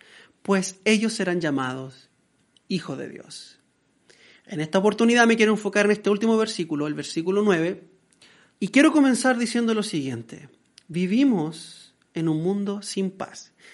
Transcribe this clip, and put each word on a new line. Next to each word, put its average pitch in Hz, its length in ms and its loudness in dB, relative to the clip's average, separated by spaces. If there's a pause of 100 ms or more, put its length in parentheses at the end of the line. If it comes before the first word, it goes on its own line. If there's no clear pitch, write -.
(440)
pues 190 420 -2
ellos 220 260 2
serán 180 300 -2
llamados 135 680 -6 (600)
hijos 160 280 -6
de 139 120 -12
Dios". - 500 -20 (840)
En 156 160 -8
esta 160 180 0
oportunidad 226 480 4
me 226 80 4
quiero 214 160 4
enfocar 202 360 0
en 208 40 4
este 208 180 -2
último 220 280 2
versículo, 160 500 -2
el 151 60 -4
versículo 165 480 -4
nueve, 185 480 0 (720)
y 196 80 -2
quiero 285 240 6
comenzar 262 440 2
diciendo 233 360 -2
lo 214 100 0
siguiente. 135 640 -8 (400)
Vivimos 180 1080 0 (180)
en 165 160 -2
un 156 120 0
mundo 202 400 -2
sin 190 300 -4
paz. - 400 -14 (220)